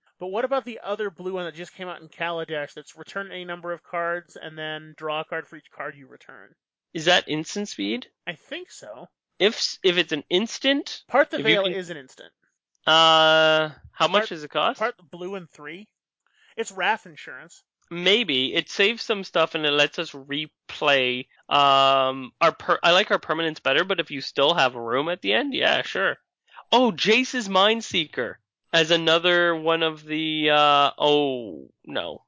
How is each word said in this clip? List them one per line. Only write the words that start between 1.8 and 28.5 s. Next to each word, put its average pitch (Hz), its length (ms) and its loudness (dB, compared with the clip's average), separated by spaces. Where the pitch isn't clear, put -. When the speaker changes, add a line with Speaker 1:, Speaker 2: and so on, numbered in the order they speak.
Speaker 1:
out 175 140 -12
in 160 60 -18
Kaladesh 160 640 -6
that's - 240 -20
return 190 340 -12
any 180 140 -12
number 175 280 -10
of 165 100 -12
cards 170 540 -6
and 156 200 -14
then 156 400 -10
draw 156 240 -4
a 156 40 -8
card 160 220 -8
for - 100 -20
each - 180 -20
card 147 200 -12
you 139 120 -20
return? 123 480 -20
Speaker 2:
Is 156 100 -6
that 180 220 4
instant 165 420 -6
speed? 214 380 -6
Speaker 1:
I 175 80 -8
think - 380 -16
so. - 360 -18
Speaker 2:
If 208 180 2
s-, - 280 -6
if 175 140 2
it's 165 160 0
an 147 180 -4
instant, 269 760 -2
Speaker 1:
Part - 220 2
the 311 100 -6
Speaker 2:
if 139 80 -4
you 214 80 4
Speaker 1:
Veil 196 100 2
Speaker 2:
can 180 80 -4
Speaker 1:
is 180 180 -8
an 160 60 -14
instant. 131 340 -20
Speaker 2:
Uh, 160 840 6
how 160 160 0
much 190 140 2
Speaker 1:
Part, 220 80 -6
Speaker 2:
does 160 140 -12
it 147 80 -14
cost? 175 280 -2
Speaker 1:
part 226 160 -4
blue 180 240 -10
and 175 160 -14
three. 160 360 -18
It's 226 140 -6
Wrath 190 340 -2
insurance. 151 580 -20
Speaker 2:
Maybe. 175 640 0
It 165 120 0
saves 220 360 0
some 202 200 -4
stuff 165 300 0
and 156 100 -4
it 151 80 0
lets 147 280 0
us 160 120 -6
replay, 139 1160 -2
um, 135 800 4
our 165 100 4
per-, - 300 -2
I 170 120 4
like 202 180 2
our 196 80 2
permanents 160 420 -4
better, 139 220 2
but 190 160 -4
if 156 100 -4
you 139 120 -10
still 143 340 2
have 131 180 2
room 123 340 -2
at 180 140 -6
the 196 120 0
end, 262 200 0
yeah, - 300 0
sure. 190 340 -4
Oh, 240 200 4
Jace's 220 560 0
Mindseeker 190 880 0